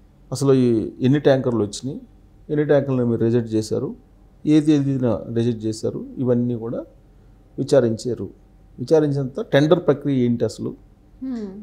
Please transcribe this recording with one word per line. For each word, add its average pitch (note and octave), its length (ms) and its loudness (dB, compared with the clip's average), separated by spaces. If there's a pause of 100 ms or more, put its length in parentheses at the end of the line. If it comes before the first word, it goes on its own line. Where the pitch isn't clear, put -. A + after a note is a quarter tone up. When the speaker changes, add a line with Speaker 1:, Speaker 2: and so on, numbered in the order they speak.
(320)
Speaker 1:
అసలు C3+ 220 2
ఈ A#2+ 460 2
ఎన్ని C3+ 200 2
ట్యాంకర్లు C3 440 2
వచ్చినాయి, C3 360 -10 (500)
ఎన్ని D3+ 160 0
ట్యాంకర్లు C#3 380 2
మీరు A#2 200 0
రిజెక్ట్ A#2 300 0
చేశారు, A2 400 -2 (520)
ఏ D#3 140 6
తేదీన C3+ 600 2 (140)
రిజెక్ట్ A2+ 300 0
చేశారు, A2 420 -6 (120)
ఇవన్నీ B2 360 0
కూడా A#2 300 -8 (760)
విచారించారు. A#2+ 720 0 (480)
విచారించినంత C#3 600 0
టెండర్ E3+ 460 2
ప్రక్రియ C#3 380 0
ఏంటి A#2+ 200 0
అసలు, A2+ 300 -6 (500)
Speaker 2:
Hmm. A#3 240 -8 (140)